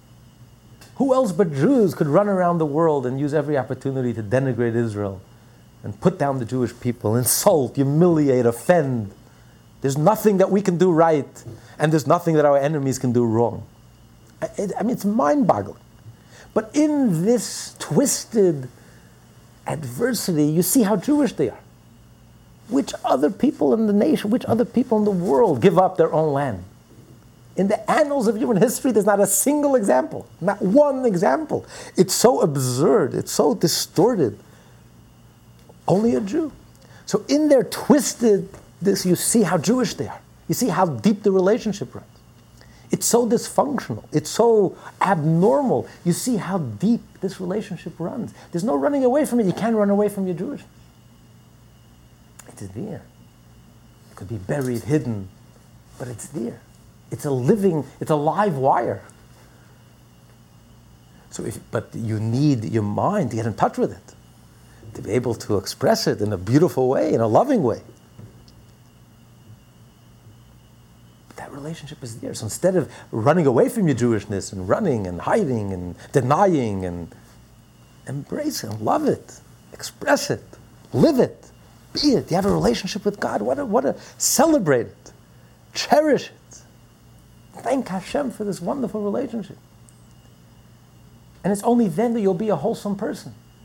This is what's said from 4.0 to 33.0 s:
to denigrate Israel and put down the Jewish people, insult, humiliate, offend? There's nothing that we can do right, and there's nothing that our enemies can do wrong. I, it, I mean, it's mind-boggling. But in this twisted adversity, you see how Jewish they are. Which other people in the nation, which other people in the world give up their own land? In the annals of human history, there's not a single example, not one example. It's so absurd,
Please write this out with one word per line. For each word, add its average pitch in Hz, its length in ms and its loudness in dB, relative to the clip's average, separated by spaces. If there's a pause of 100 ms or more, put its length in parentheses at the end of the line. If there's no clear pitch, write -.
to 110 100 -6
denigrate 117 520 0
Israel 104 460 -2 (640)
and 107 160 -12
put - 180 2
down 139 220 -2
the 120 60 -6
Jewish 123 340 -2
people, 117 360 -2
insult, 127 600 2
humiliate, 143 680 4
offend? 123 680 0 (720)
There's 135 160 -2
nothing 202 400 2
that 185 120 4
we 196 120 2
can 180 160 0
do 180 140 4
right, 160 520 2 (340)
and 156 140 0
there's 151 160 0
nothing 165 280 2
that 147 100 4
our 143 120 6
enemies 139 420 0
can 127 120 0
do 120 140 2
wrong. 110 400 0 (760)
I, - 160 -4
it, 196 220 -4
I - 40 -4
mean, 233 80 -2
it's 196 140 -4
mind-boggling. 214 720 0 (760)
But 220 220 -2
in 277 500 2
this - 540 -2
twisted 175 920 0 (960)
adversity, 151 800 -2
you 156 160 2
see 247 220 2
how 196 120 2
Jewish 285 380 0
they 131 160 -2
are. - 100 -12 (1120)
Which 254 240 -2 (100)
other 285 260 2
people 262 440 0
in 220 140 2
the 202 60 2
nation, 208 360 2
which 233 160 0
other 220 180 0
people 233 360 -2
in 208 60 0
the 208 60 2
world 190 500 2
give 170 160 6
up 185 200 4
their 160 160 2
own 156 180 2
land? 135 320 -4 (920)
In 190 120 0
the - 240 -2
annals 285 360 0
of 214 100 2
human 240 200 0
history, 240 340 2
there's 202 140 2
not 196 140 4
a 202 80 4
single 285 480 0
example, 240 520 0 (140)
not 185 200 -2
one 262 440 4
example. 240 600 -2 (300)
It's - 180 2
so 254 280 4
absurd, 143 720 2